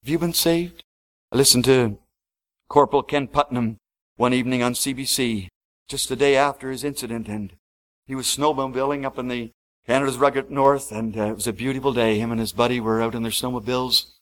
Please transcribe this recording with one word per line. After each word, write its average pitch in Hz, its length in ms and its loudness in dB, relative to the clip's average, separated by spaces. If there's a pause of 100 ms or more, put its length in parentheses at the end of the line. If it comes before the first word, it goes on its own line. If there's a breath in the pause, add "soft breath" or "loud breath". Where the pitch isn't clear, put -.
Have 131 60 -12
you 160 100 0
been 170 140 0
saved? 170 500 0 (480)
I 113 60 0
listened 127 280 4
to 123 320 4 (680)
Corporal 143 340 4
Ken 143 260 -2
Putnam 123 500 -2 (380)
one 123 180 2
evening 127 280 0
on 120 140 0
C 135 180 -4
B 131 120 -8
C, 110 440 -2 (380)
just - 200 -6
the 131 80 -4
day 139 200 4
after 135 340 2
his 131 140 -8
incident, 117 440 -6
and 104 260 -8 (520)
he 135 80 -12
was 131 140 -6
snowmobiling 135 800 -2
up 131 120 -6
in 123 100 -6
the 120 240 -6 (360)
Canada's 131 300 0
rugged 135 340 2
north, 139 400 2
and, 110 260 -4
uh, 104 100 0
it 107 80 -2
was 110 120 -4
a 113 60 -2
beautiful 131 380 -2
day. 113 280 2
Him 117 120 -2
and 113 80 -2
his 110 140 -4
buddy 123 260 2
were 110 220 0
out 113 140 -2
on 113 80 -4
their 113 80 -4
snowmobiles 123 800 -2 (100)